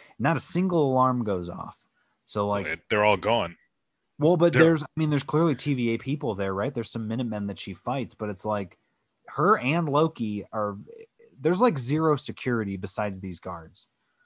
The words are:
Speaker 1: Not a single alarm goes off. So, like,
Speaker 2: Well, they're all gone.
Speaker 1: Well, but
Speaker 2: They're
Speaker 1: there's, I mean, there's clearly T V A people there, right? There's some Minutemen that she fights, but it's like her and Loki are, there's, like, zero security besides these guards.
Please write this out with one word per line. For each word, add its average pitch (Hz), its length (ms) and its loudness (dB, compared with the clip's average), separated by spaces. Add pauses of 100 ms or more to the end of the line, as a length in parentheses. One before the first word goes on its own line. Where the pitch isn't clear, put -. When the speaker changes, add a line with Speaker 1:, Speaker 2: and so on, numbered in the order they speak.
(180)
Speaker 1:
Not 139 200 2
a - 20 -2
single 175 520 0
alarm 127 320 2
goes 92 260 -2
off. - 280 -12 (480)
So, 104 220 -2
like, 101 200 -2
Speaker 2:
Well, 80 80 -4 (140)
they're 104 160 4
all 104 120 6
gone. 95 400 0 (600)
Speaker 1:
Well, 160 200 4
but 165 160 4
Speaker 2:
They're 165 100 8
Speaker 1:
there's, 160 200 4
I - 120 -10
mean, 156 140 0
there's 143 140 0
clearly 156 320 2
T 143 180 -2
V 123 180 0
A 113 60 0
people 135 380 -4
there, 98 180 -2
right? 110 200 -2
There's 117 180 -6
some 113 160 -6
Minutemen 110 400 -4
that 98 120 -8
she 98 140 -10
fights, 123 400 -6
but 104 160 -8
it's 101 160 -10
like 104 320 -4 (500)
her 180 300 2
and 151 320 0
Loki 117 640 0
are, 104 240 -4 (640)
there's, 175 200 2
like, 226 160 4
zero 147 380 2
security 110 640 -4
besides 98 420 -6
these 92 200 -10
guards. 87 480 -14 (380)